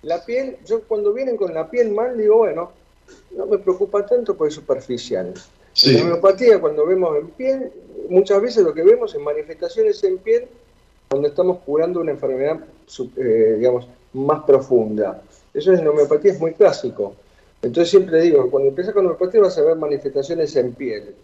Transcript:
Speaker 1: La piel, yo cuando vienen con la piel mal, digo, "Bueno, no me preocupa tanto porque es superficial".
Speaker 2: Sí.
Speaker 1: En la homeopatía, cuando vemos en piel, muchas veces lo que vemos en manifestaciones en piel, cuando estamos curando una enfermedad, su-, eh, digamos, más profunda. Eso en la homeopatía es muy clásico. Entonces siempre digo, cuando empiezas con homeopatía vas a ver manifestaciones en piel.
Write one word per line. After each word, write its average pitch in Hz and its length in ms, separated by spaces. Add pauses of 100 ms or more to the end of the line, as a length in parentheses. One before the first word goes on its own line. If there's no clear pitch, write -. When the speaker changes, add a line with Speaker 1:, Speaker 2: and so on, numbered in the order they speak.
Speaker 1:
La 165 200
piel, 254 420
yo 220 180
cuando 208 300
vienen 254 240
con 180 160
la 160 160
piel 233 220
mal, 240 260
digo, 214 200
"Bueno, 175 340 (640)
no 185 120
me 202 100
preocupa 190 480
tanto 226 300
porque 151 140
es 151 60
superficial". 120 800 (400)
Speaker 2:
Sí. - 180
Speaker 1:
En 131 60
la 175 60
homeopatía, 190 560
cuando 151 260
vemos 175 320
en 156 120
piel, 262 420 (380)
muchas 196 320
veces 226 220
lo 156 100
que 156 100
vemos 220 320
en 143 80
manifestaciones 170 800
en 185 160
piel, 233 280 (600)
cuando 143 180
estamos 180 380
curando 165 360
una 160 100
enfermedad, 135 480 (280)
su-, 127 300
eh, 113 420
digamos, 123 280 (260)
más 143 300
profunda. 110 760 (320)
Eso 151 200
en 170 100
la 151 80
homeopatía 151 420
es 151 60
muy 165 140
clásico. 120 600 (460)
Entonces 165 300
siempre 180 300
digo, 143 280
cuando 139 200
empiezas 180 240
con 196 120
homeopatía 180 360
vas 180 160
a 156 40
ver 160 140
manifestaciones 147 800
en 123 180
piel. 104 400 (100)